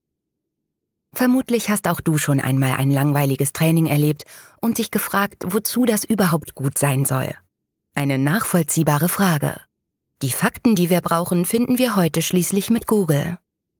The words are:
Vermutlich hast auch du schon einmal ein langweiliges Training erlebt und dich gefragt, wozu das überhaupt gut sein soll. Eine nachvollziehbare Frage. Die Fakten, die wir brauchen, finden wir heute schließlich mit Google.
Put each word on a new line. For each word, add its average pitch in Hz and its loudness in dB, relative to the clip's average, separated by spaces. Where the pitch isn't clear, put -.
Vermutlich 247 0
hast 208 -2
auch 170 -2
du 156 2
schon 143 0
einmal 131 0
ein 135 0
langweiliges 139 0
Training 160 2
erlebt 151 0
und 226 -2
dich 220 -4
gefragt, 196 -4
wozu 220 -2
das 214 0
überhaupt 180 0
gut 139 -4
sein 139 2
soll. - -2
Eine 139 0
nachvollziehbare 156 0
Frage. 160 0
Die 135 -2
Fakten, - 0
die 170 2
wir 175 2
brauchen, 175 0
finden 247 0
wir 240 0
heute 165 2
schließlich 185 0
mit 226 0
Google. 170 0